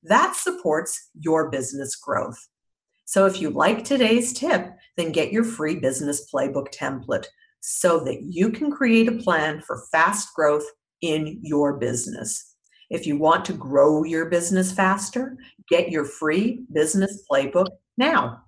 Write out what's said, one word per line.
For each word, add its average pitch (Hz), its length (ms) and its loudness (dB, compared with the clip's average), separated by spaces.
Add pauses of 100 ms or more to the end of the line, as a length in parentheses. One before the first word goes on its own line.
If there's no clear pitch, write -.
That 254 320 2
supports - 800 -4
your 160 320 0
business 135 460 -6
growth. - 420 -6 (680)
So 196 200 4
if 190 140 0
you 156 100 -2
like 165 320 0
today's 240 500 2
tip, 247 380 -2 (260)
then 165 140 -4
get 156 220 0
your 220 100 2
free 156 320 -2
business 143 580 -4
playbook 139 400 -2
template 135 540 -6 (320)
so - 460 2
that 131 180 -6
you 180 280 0
can 294 200 -4
create 226 380 4
a 226 120 -4
plan 156 420 0
for - 280 -8
fast 185 460 2
growth 151 300 2 (340)
in 156 420 -2
your 143 340 0
business. - 800 -6 (340)
If - 160 -6
you 147 140 -2
want 160 280 4
to 190 60 -6
grow 143 520 4
your 165 220 -2
business 180 440 0
faster, 196 680 -2 (320)
get 170 220 2
your 151 140 0
free 165 580 -2 (100)
business 190 560 0
playbook 143 380 2 (300)
now. 240 520 0